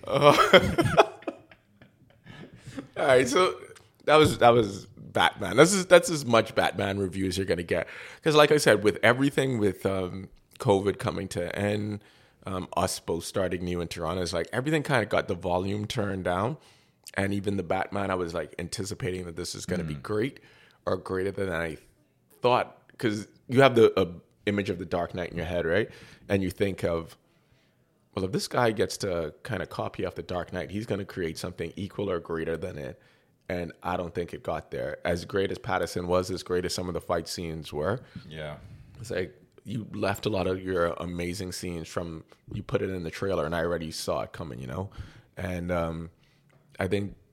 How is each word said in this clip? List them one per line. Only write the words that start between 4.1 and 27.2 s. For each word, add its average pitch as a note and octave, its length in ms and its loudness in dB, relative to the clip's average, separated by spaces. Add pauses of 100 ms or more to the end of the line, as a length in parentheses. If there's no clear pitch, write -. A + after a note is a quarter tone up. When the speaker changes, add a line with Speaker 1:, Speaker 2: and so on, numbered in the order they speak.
Speaker 1:
was, C#3 200 6
that A#2+ 160 10
was G2+ 320 2
Batman. - 720 0
That's E3+ 160 8
as, F#3 140 0
that's F3 240 10
as D3 140 -4
much A2+ 300 4
Batman G2 440 0
review F#2+ 280 -2
as F#2 100 -2
you're F#2+ 80 -2
gonna F2+ 180 0
get. E2+ 240 0 (360)
'Cause D3+ 120 2
like D3+ 160 8
I D3+ 60 6
said, G#2 260 6
with G#2 180 4
everything C3 560 2
with, G2+ 280 0
um, F#2+ 440 -4 (300)
covid G2 400 2
coming F#2 300 -4
to F2 280 -6
end, G#2 440 -2 (440)
um, F#2 220 -6 (100)
us F2+ 220 0
both E2+ 260 -4
starting F#2 380 -2
new F2 180 -2
in E2+ 60 -4
Toronto, E2+ 340 -4
it's F2 120 -4
like E2+ 200 -2
everything C#3+ 300 -2
kinda B2 240 0
got - 200 0
the G2+ 80 -4
volume F#2+ 520 -2
turned G2 360 -4
down. F#2+ 340 -2 (600)
And G2 160 0
even G2+ 240 -2
the F#2 60 -4
Batman, F#2+ 480 -2
I F#2 40 0
was, E2+ 180 -4
like, D#2+ 260 -6
anticipating F#2 680 -6
that E2+ 120 -12
this F2 180 -8
is - 100 -12
gonna F2+ 200 -2
be D2+ 100 -6
Speaker 2:
Mm. C#2 80 -14
Speaker 1:
great G#2+ 360 -4 (460)
or F#2+ 120 0
greater F#2+ 340 -4
than F#2+ 180 -4
I E2 280 -4 (640)
thought. B2 360 2 (200)
'Cause G#2+ 300 -2 (200)
you B2+ 140 4
have C3+ 140 8
the, A2 240 8
uh, F#2 60 4 (400)
image G2+ 240 -2
of F2 100 -4
The F#2 60 -8
Dark E2+ 280 -2
Knight F2+ 180 -6
in - 60 -8
your E2 80 -4
head, F2 200 -2
right? F#2+ 240 2 (400)
And G2+ 140 2
you F#2 60 -2
think F#2+ 340 -2
of, E2+ 340 -4 (960)